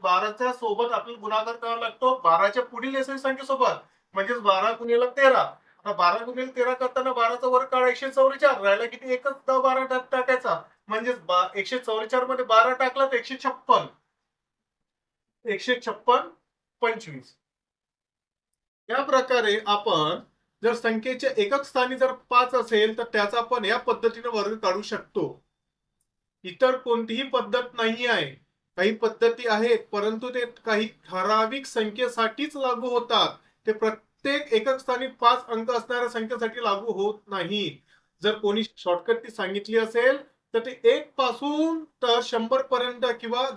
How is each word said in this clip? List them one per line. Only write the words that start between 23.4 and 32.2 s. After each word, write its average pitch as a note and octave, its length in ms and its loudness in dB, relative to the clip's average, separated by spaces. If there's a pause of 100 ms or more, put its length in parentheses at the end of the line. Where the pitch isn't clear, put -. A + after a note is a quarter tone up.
या A3+ 120 2
पद्धतीने A#3 520 -2
वर्ग G#3+ 280 -2
काढू G3 240 0
शकतो. G3+ 400 -6 (1200)
इतर B3+ 320 2
कोणतीही A#3 460 -2
पद्धत B3 500 -2
नाही A3+ 340 -2
आहे. F#3 180 0 (520)
काही G3 180 2
पद्धती A#3 520 0
आहेत, A3 440 2
परंतु A3 380 -2
ते B3 160 -4 (200)
काही A3 220 0 (200)
ठराविक A3 580 0
संख्येसाठीच A#3 880 -2